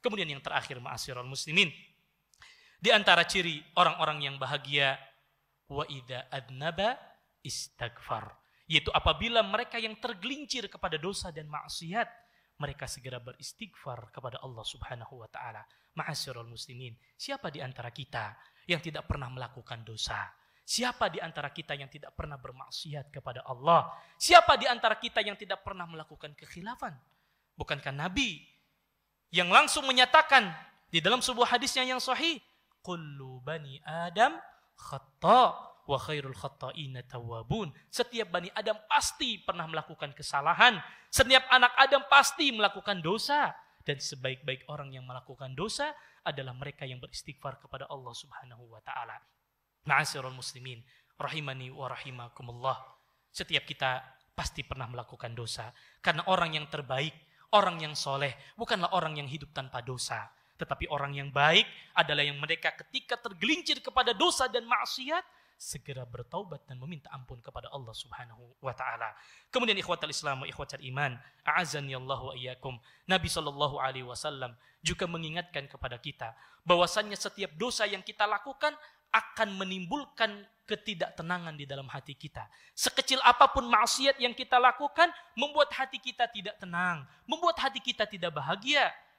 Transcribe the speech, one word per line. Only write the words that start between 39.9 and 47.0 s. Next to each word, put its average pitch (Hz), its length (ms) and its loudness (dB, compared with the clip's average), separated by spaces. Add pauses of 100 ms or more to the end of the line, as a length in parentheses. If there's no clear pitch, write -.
kesalahan. 165 640 4 (320)
Setiap 262 400 8
anak 247 320 8
Adam 269 320 8
pasti 277 400 6
melakukan 196 480 0
dosa. 220 560 0 (300)
Dan 143 160 -4
sebaik-baik 131 640 -8
orang 147 240 -12
yang 127 160 -16
melakukan 127 480 -14
dosa 254 400 -4 (320)
adalah 135 240 -6
mereka 139 320 -12
yang 127 160 -12
beristighfar - 640 -14